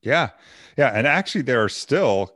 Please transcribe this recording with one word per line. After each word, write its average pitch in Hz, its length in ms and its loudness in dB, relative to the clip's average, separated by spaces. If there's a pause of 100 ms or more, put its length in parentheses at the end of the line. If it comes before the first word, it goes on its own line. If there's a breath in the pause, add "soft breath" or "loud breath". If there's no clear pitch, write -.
Yeah. 139 280 0 (480 loud breath)
Yeah. 139 160 4
And 113 140 0
actually, 175 340 -2
there 120 220 0
are 104 60 0
still 110 680 -2